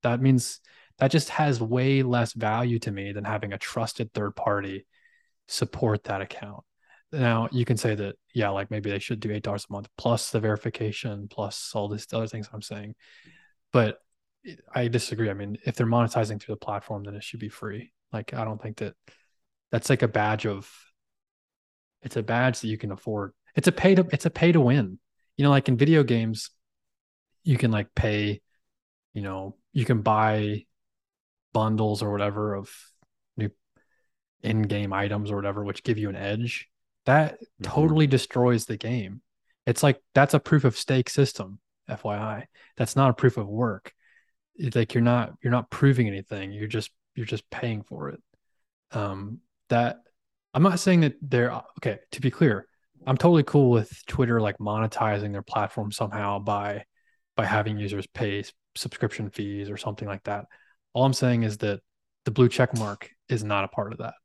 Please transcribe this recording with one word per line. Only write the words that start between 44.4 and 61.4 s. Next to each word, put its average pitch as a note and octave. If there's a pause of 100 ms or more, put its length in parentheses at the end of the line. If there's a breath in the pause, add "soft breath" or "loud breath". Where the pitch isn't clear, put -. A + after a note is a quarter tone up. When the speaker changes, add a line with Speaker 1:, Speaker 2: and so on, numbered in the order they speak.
Speaker 1:
It's C#3
like, A#2
you're A#2
not, A#2+
you're A#2+
not B2
proving B2+
anything. G2
You're G#2
just, A2 (240)
you're A2+
just -
paying A#2
for D2
it. - (720)
Um, G2+ (300)
that, A#2+ (560)
I'm D3
not F3+
saying F3+
that D3
they're, B2 (280)
okay, G#2+ (120)
to C3
be C3
clear, A2+ (400)
I'm C3+
totally E3+
cool C#3
with -
Twitter, A#2
like, G2+
monetizing G#2+
their G2
platform G#2
somehow G2+
by, G2+ (520)
by G#2+
having G#2+
users G2+
pay G2+
s-, - (220)
subscription -
fees G2+
or G2+
something G#2+
like G2
that. G2+ (480 soft breath)
All B2
I'm C3+
saying B2